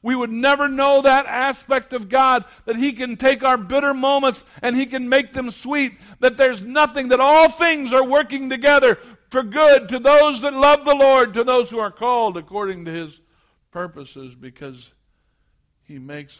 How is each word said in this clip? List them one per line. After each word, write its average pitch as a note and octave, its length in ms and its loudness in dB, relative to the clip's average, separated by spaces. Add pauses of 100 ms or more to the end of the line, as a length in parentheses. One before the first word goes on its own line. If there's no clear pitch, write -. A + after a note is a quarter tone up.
We B3 140 -4
would A#3+ 160 -6
never C#4 380 0
know C#4 320 2
that C4+ 240 2
aspect B3+ 640 -4
of A3+ 160 -10
God, B3+ 380 0 (180)
that A3+ 140 -6
he C4+ 160 -4
can A#3+ 240 -10
take C4+ 260 0
our B3+ 140 2
bitter C4+ 360 -2
moments C4+ 520 -2 (160)
and B3 160 -4
he C4+ 80 -2
can B3 240 -10
make C4 240 0
them B3+ 180 -10
sweet, C#4 460 -6 (240)
that B3 160 0
there's B3+ 240 0
nothing, C4 480 -2
that B3 100 2
all D#4 300 6
things D#4+ 420 -2
are B3+ 160 2
working C4+ 420 -2
together C4 480 2 (320)
for B3+ 140 -4
good C4 460 4
to B3+ 100 -6
those C#4+ 420 4
that C#4+ 120 -4
love C#4+ 320 2
the C#4+ 100 2
Lord, C4+ 380 4
to A#3 100 -4
those B3 260 0
who A3+ 100 -8
are G#3 120 -6
called A3+ 460 -2
according F#3 480 -10
to E3 60 -10
his D#3+ 280 -12 (520)
purposes, C3+ 640 -16
because B2+ 580 -20 (920)
he C#3+ 160 -20
makes C#3+ 400 -18